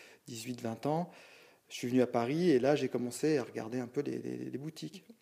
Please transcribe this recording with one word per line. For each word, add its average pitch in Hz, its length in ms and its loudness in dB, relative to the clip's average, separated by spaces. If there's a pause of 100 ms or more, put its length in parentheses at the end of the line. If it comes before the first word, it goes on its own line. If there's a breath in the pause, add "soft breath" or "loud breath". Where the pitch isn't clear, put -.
(260 loud breath)
dix-huit, 120 360 -10
vingt 113 240 -4
ans, 165 240 0 (580 loud breath)
je - 60 -16
suis 123 140 -4
venu 127 120 6
à 120 60 6
Paris 147 440 2
et 131 80 8
là, 131 160 6
j'ai 131 140 0
commencé 127 480 0
à 123 60 2
regarder 113 380 -6
un 120 60 -6
peu 117 140 -6
les, 131 180 -4
les, 123 320 -6
les 123 80 -6
boutiques. 156 460 -10 (180)